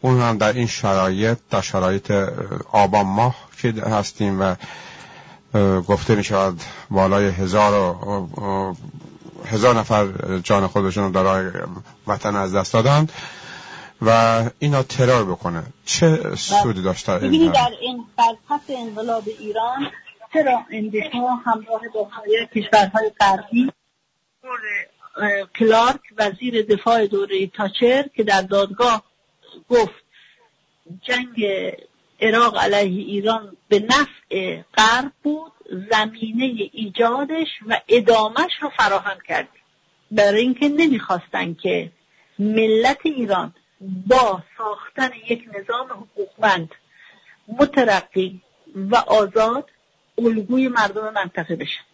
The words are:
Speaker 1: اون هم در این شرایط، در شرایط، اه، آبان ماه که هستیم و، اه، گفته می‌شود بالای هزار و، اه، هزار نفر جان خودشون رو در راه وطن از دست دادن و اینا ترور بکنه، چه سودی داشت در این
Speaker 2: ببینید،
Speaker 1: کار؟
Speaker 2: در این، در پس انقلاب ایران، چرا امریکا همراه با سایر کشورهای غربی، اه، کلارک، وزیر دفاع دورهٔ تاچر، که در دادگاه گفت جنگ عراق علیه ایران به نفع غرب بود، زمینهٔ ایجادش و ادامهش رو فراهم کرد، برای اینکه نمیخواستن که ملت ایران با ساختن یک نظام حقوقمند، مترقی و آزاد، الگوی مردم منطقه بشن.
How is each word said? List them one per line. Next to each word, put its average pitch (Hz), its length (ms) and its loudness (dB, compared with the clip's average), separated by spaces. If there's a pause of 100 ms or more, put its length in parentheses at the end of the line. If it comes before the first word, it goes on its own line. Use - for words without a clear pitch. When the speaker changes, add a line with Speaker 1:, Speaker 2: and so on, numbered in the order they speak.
Speaker 1:
اون 127 200 4
هم 117 180 2
در 107 140 2
این 120 140 -2
شرایط، 98 720 0 (120)
در 104 100 0
شرایط، 95 500 -2
اه، 98 180 0 (440)
آبان 101 340 4
ماه 110 300 0 (260)
که 123 60 2
هستیم 104 720 -2
و، 95 140 2 (1000)
اه، 98 260 4
گفته 101 340 2
می‌شود 98 460 0 (300)
بالای 98 380 4
هزار 98 440 2
و، 92 360 0 (320)
اه، 95 360 -4 (680)
هزار 110 280 4
نفر 107 340 2 (360)
جان 98 220 2
خودشون 95 380 0
رو 95 60 -2
در 92 120 0
راه 95 200 2 (640)
وطن 104 300 -2
از 95 180 -2
دست 95 180 -2
دادن 139 340 4 (960)
و 113 400 4 (160)
اینا 143 240 0
ترور 127 420 2
بکنه، 87 380 -4 (220)
چه - 520 0
سودی 185 460 0
داشت - 240 -2
در - 120 0
این 254 100 -2
Speaker 2:
ببینید، 320 240 4
Speaker 1:
کار؟ - 100 4
Speaker 2:
در 240 180 -2
این، 247 240 -8 (140)
در 233 180 2 (120)
پس 294 200 -4
انقلاب 226 560 -6 (140)
ایران، 233 520 -4 (420)
چرا 262 400 2
امریکا 214 560 -4
همراه 226 520 -2 (140)
با 214 220 -4
سایر 214 280 0
کشورهای 214 680 2 (100)
غربی، 208 520 2 (1400)
اه، 208 140 -2 (280)
کلارک، 233 420 4 (180)
وزیر 220 440 -2
دفاع 214 440 2
دورهٔ 196 400 -2
تاچر، 240 580 0 (120)
که 226 80 0
در 196 180 2
دادگاه 202 600 0 (680)
گفت 240 340 2 (1000)
جنگ 247 440 -4 (760)
عراق 220 380 2
علیه 196 460 0
ایران 202 520 -4 (120)
به 208 100 4
نفع 196 840 -2
غرب 233 500 2 (100)
بود، 311 300 -6 (380)
زمینهٔ 220 840 -2
ایجادش 247 760 -2 (220)
و 226 200 0
ادامهش 233 720 4
رو 294 180 -6
فراهم 196 400 0 (100)
کرد، - 200 -4 (640)
برای 208 300 4
اینکه 254 280 0
نمیخواستن 202 840 -2
که 175 360 -4 (480)
ملت 220 640 2
ایران 220 520 -2 (520)
با 214 360 4 (160)
ساختن 226 520 -6 (180)
یک 233 160 -4 (100)
نظام 233 360 -6
حقوقمند، 202 800 -4 (800)
مترقی 208 920 0 (500)
و 233 60 2
آزاد، 220 760 0 (480)
الگوی 233 500 0
مردم 214 460 -2
منطقه 180 420 -4
بشن. - 380 -10